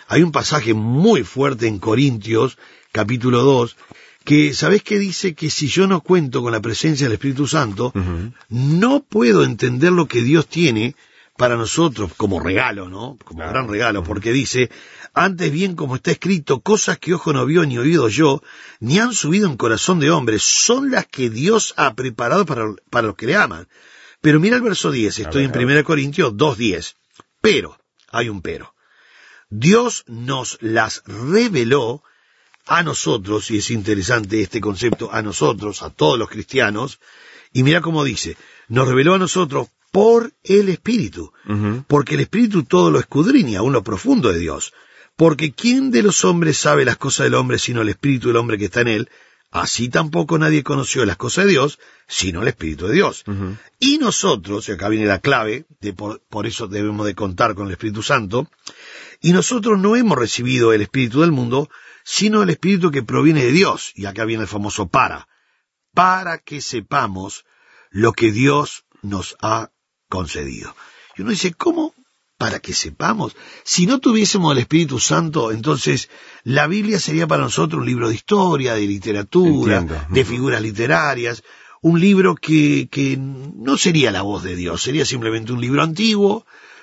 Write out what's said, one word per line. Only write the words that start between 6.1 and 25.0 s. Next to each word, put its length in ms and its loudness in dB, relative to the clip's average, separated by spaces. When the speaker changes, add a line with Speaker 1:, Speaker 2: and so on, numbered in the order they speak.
Speaker 1:
con 120 -2
la 80 -2
presencia 460 -2
del 60 0
Espíritu 340 -2
Santo, 480 -2
Speaker 2:
Ujú. 360 -4
Speaker 1:
no 540 2
puedo 400 4
entender 480 0
lo 160 2
que 140 -2
Dios 260 2
tiene 480 0
para 180 2
nosotros 640 -2
como 240 -2
regalo, 480 -4
¿no? 340 -14
Como 160 -18
Speaker 2:
Claro. 140 -10
Speaker 1:
gran 160 -4
regalo, 320 -2
Speaker 2:
Ujú. 80 -6
Speaker 1:
porque 240 -4
dice, 360 0
"Antes 400 0
bien, 240 -2
como 180 -4
está 160 -2
escrito, 480 0
cosas 400 0
que 140 -4
ojo 180 -2
no 140 0
vio 200 2
ni 120 -2
oído 320 2
yo, 320 2
ni 180 2
han 140 0
subido 340 0
en 80 -2
corazón 460 0
de 100 4
hombre, 260 0
son 540 2
las 160 -2
que 220 -4
Dios 480 0
ha 180 0
preparado 500 -2
para, 200 -4
para 180 0
los 80 -6
que 120 -10
le 100 2
aman". 320 -4
Pero 220 6
mira 160 4
el 40 -2
verso 300 0
diez, 280 0